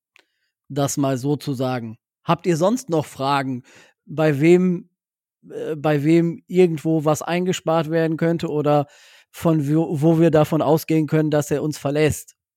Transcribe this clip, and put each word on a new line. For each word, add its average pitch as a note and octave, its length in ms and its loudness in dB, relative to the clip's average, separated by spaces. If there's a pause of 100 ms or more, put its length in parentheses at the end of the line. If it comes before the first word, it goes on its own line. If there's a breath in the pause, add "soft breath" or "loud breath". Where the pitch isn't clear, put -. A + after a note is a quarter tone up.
(680)
das C#3 280 -4
mal C3+ 220 -2
so C#3+ 180 -2
zu C#3 180 -8
sagen. A#2+ 440 -6 (260)
Habt E3+ 220 -4
ihr F3 100 0
sonst G3 340 -2
noch D#3+ 160 -2
Fragen, C3+ 560 -4 (420 soft breath)
bei D3+ 360 -2
wem, F3 500 2 (600)
äh, D#3 260 -8
bei D3 280 0
wem E3 420 2
irgendwo D#3+ 580 2
was D3+ 180 0
eingespart E3 680 -2
werden D#3+ 260 0
könnte E3+ 320 0
oder D3 380 0 (440 soft breath)
von D#3+ 380 0
wo, D#3 320 0
wo D#3+ 180 4
wir E3 120 4
davon D3+ 300 2
ausgehen D#3 460 0
können, D#3 240 0
dass D3 200 0
er D3 120 -2
uns D3+ 160 -4
verlässt? D3 580 -2 (200)